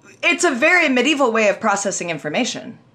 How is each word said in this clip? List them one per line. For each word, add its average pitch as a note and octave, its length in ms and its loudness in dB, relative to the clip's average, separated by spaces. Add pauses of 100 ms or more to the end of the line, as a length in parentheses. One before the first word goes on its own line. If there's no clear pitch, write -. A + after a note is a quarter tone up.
(220)
it's E4+ 220 0
a E4+ 60 2
very D#4+ 380 2
medieval C4+ 440 2
way A3 160 2
of F#3 120 0
processing G3 500 -2
information. D#3+ 680 -6 (160)